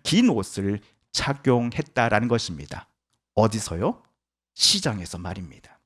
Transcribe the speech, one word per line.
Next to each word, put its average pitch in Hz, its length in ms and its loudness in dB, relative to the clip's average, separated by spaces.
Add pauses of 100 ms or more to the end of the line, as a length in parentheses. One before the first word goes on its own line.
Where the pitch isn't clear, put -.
긴 226 260 6
옷을 101 500 -2 (300)
착용했다라는 120 1160 0
것입니다. 87 580 -4 (480)
어디서요? 107 680 0 (540)
시장에서 107 640 -2
말입니다. 90 560 -12 (120)